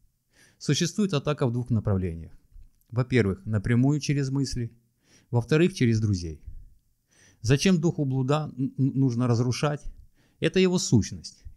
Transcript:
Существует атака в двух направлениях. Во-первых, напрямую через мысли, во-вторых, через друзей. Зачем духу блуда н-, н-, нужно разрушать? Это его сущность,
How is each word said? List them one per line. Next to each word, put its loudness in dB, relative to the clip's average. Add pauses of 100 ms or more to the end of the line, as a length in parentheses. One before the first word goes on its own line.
(600)
Существует -2
атака -2
в 0
двух -4
направлениях. -2 (580)
Во-первых, 0
напрямую 2
через -2
мысли, -4 (580)
во-вторых, 2
через 2
друзей. -2 (1040)
Зачем 4
духу 0
блуда -2
н-, -4
н-, 2
нужно 2
разрушать? 0 (580)
Это 0
его 4
сущность, 0 (120)